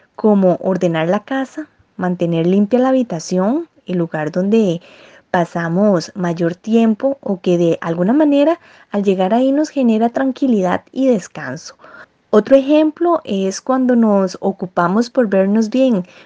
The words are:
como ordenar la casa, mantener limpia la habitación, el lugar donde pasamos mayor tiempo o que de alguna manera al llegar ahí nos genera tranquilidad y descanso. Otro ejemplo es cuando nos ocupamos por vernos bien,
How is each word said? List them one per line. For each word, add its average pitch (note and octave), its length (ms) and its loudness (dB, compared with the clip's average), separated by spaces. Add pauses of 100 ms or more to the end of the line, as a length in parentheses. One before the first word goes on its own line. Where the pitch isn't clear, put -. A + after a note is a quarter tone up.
(140)
como G3 460 2
ordenar F3 480 -2
la G3+ 160 -2
casa, C4+ 440 -8 (280)
mantener F3 500 -2
limpia G3+ 320 2
la C4 120 2
habitación, A#3+ 800 -2 (180)
el F3+ 120 -4
lugar D#3+ 320 -4
donde F#3+ 500 0 (500)
pasamos E3+ 840 0
mayor E3+ 400 -4
tiempo A3+ 640 0
o G3 200 -6
que F3 180 0
de E3+ 220 2
alguna F3+ 320 -2
manera D4 480 2 (300)
al G#3 120 -2
llegar F#3+ 320 0
ahí C4 180 2
nos D4+ 160 0
genera A#3 400 0
tranquilidad A#3+ 760 -2 (100)
y C4 160 0
descanso. E3 680 -4 (540)
Otro G#3+ 260 4
ejemplo D#4 680 2
es F#3+ 360 -4
cuando B3+ 360 0
nos G3+ 440 2
ocupamos F#3+ 680 -2
por A#3+ 180 0
vernos G3+ 420 0
bien, B3 360 0 (200)